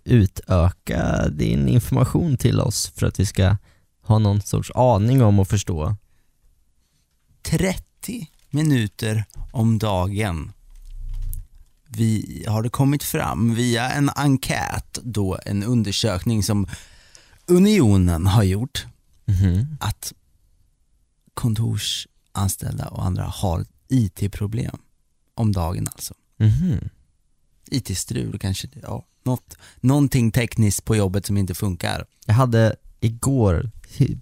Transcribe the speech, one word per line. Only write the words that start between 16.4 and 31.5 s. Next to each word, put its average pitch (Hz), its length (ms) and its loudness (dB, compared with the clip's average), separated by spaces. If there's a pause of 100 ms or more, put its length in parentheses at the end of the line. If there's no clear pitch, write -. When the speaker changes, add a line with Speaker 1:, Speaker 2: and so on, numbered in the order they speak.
Speaker 2:
som 104 240 0 (800)
Unionen 104 800 6
har 101 160 6
gjort, 101 420 -2 (400)
Speaker 1:
Mhm. 98 540 2
Speaker 2:
att - 340 -6 (1200)
kontorsanställda - 1500 -4
och - 180 -6
andra 95 180 -2
har 92 420 -2 (240)
I 120 200 2
T-problem 107 680 -6 (580)
om 110 160 2
dagen 92 400 -2
alltså. - 220 -14 (240)
Speaker 1:
Mhm. 117 520 2 (840)
Speaker 2:
I 135 80 -2
T-strul 107 600 -6
kanske, 95 280 -4 (160)
ja. 107 220 -12 (200)
Något, - 320 -6 (240)
någonting 131 500 2
tekniskt 110 540 0
på 110 100 0
jobbet 98 300 0
som 101 120 -2
inte 92 180 -2